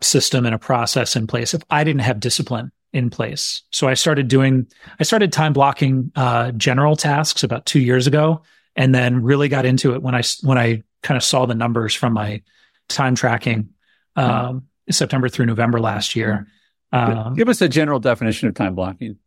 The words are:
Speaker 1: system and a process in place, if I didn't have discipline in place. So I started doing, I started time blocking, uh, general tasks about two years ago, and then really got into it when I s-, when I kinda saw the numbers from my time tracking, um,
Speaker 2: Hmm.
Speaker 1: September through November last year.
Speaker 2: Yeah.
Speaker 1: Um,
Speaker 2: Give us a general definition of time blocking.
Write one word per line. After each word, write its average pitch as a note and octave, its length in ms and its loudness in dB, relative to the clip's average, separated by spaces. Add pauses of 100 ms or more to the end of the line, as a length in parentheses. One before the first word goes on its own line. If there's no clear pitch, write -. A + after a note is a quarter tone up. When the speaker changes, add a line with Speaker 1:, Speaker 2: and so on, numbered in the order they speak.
Speaker 1:
system - 460 0
and A2+ 80 0
a A2 40 -4
process A#2+ 580 -2
in A2 100 -2
place, A#2+ 280 -4
if D#3 160 -6
I D3+ 140 2
didn't C#3+ 180 0
have A2 180 -2
discipline A#2+ 500 -4 (220)
in B2 180 0
place. - 600 -6
So - 180 0
I C3 60 2
started C#3+ 340 0
doing, C3 380 4 (340)
I D#3+ 40 2
started G#3 280 2
time D#3 200 2
blocking, C3+ 600 2
uh, B2 380 0
general C#3 440 2
tasks D3+ 460 0
about B2 240 -4
two D3 140 2
years B2 260 2
ago, D3+ 360 2 (340)
and C3 180 4
then B2 280 2
really C#3+ 260 2
got C3 160 0
into B2+ 300 2
it - 80 -6
when B2+ 120 -2
I B2 60 0
s-, - 220 -4
when C3 160 2
I A#2 240 0 (200)
kinda C3 180 -2
saw C3 260 0
the A#2+ 80 -2
numbers A2+ 400 -2
from A#2+ 180 0
my G#2 300 -4 (460)
time B2+ 260 0
tracking, A#2 560 -2 (460)
um, B2 500 -2 (200)
Speaker 2:
Hmm. - 60 -4
Speaker 1:
September C3 360 0
through A#2+ 180 -2
November A#2 340 0
last G#2+ 360 -2
year. A2 300 -2 (460)
Speaker 2:
Yeah. A2+ 320 0
Speaker 1:
Um, B2 100 -6
Speaker 2:
Give A3+ 140 2
us B3 140 2
a F3 60 4
general D3 320 0
definition A2+ 480 0
of G2 60 -2
time F#2+ 200 -2
blocking. F#2+ 420 -6 (100)